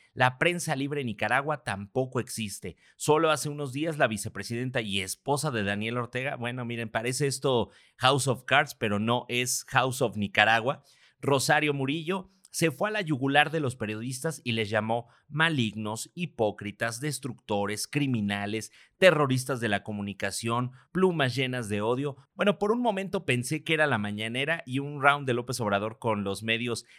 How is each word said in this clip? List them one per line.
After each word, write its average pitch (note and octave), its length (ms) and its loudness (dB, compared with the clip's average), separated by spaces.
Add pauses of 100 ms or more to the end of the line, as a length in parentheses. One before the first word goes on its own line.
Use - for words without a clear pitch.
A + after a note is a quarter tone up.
(140)
La B2+ 240 2
prensa E3 360 0
libre C#3+ 280 -2
en B2 60 -4
Nicaragua B2+ 560 0
tampoco A#2 540 -4
existe. G#2 600 -8 (180)
Solo - 340 4
hace D3+ 200 0
unos D3 240 -6
días D3+ 240 -2
la D3 80 6
vicepresidenta A#2 760 -4
y G2 220 -2
esposa D3 480 -2
de A2 140 0
Daniel G#2 340 -2
Ortega, B2+ 380 -6
bueno, B2 280 -6
miren, A#2 240 -6
parece B2+ 380 -2
esto C3 460 0 (260)
House C3 280 4
of B2 180 0
Cards, C#3 300 4
pero G#2 240 0
no, A#2+ 300 0
es B2 400 -2
House B2+ 320 2
of G#2+ 160 0
Nicaragua, A2 680 4 (380)
Rosario D3 540 2
Murillo, D#3 560 -4 (220)
se E3 200 2
fue F#3+ 160 -2
a G#3+ 40 -6
la G#3+ 80 -2
yugular D3 520 2
de D#3+ 80 0
los B2+ 160 -2
periodistas A#2+ 680 -6
y A#2+ 100 -2
les A2+ 180 0
llamó A2+ 360 0 (220)
malignos, A2+ 880 0
hipócritas, A2 840 -4
destructores, G#2+ 880 -4
criminales, G#2+ 880 -2 (260)
terroristas C#3 640 4
de A2+ 80 0
la G2+ 160 0
comunicación, G#2+ 880 -4 (180)
plumas D#3+ 460 2
llenas B2+ 320 -2
de G#2 120 -2
odio. B2+ 360 0 (180)
Bueno, G3+ 240 2
por G#3 140 2
un A#3+ 100 0
momento G3 420 -2
pensé C3 380 0
que D#3+ 120 0
era D3+ 120 4
la C3 120 2
mañanera A2+ 680 -4
y C3 140 -4
un C#3+ 200 -6
round C#3+ 280 4
de B2 60 2
López B2 260 -4
Obrador G#2+ 400 -2
con G#2+ 240 0
los G2 180 -4
medios A2+ 440 -2 (120)